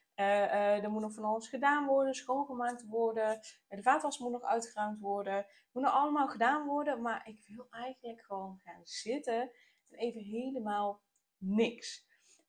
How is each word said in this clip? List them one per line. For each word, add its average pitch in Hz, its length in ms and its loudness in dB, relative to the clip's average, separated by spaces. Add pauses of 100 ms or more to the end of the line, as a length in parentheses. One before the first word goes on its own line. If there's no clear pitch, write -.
(140)
eh, 202 300 4
eh, 208 400 2
er 208 60 -2
moet 214 120 -2
nog 214 120 -4
van 220 100 -8
alles 220 240 -2
gedaan 277 380 2
worden, 269 280 4
schoongemaakt 247 720 -4
worden, 220 540 0 (280)
eh, 202 80 -12
de 202 60 -10
vaatwas 285 360 4
moet 240 140 -4
nog 240 100 -6
uitgeruimd 214 560 -2
worden, 202 360 -4
het - 380 -8
moet 247 100 -4
nog 262 100 4
allemaal 285 360 4
gedaan 254 380 2
worden, 285 360 -2
maar 226 260 -4
ik 214 180 -20
wil 233 240 -18
eigenlijk 233 500 -12
gewoon 190 380 -10
gaan 175 260 -20
zitten 247 680 -4 (400)
en - 80 -20
even 226 220 -6
helemaal 208 840 -4 (340)
niks." - 720 0 (380)